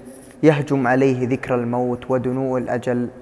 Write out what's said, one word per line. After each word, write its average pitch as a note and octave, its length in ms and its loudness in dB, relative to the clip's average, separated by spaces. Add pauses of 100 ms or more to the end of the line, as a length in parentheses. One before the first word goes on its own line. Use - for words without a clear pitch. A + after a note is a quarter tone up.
(440)
يهجم C#3 440 2
عليه B2+ 420 2
ذكر C3 260 -2
الموت B2 560 -2
ودنو B2+ 480 -2
الأجل B2 500 -2 (140)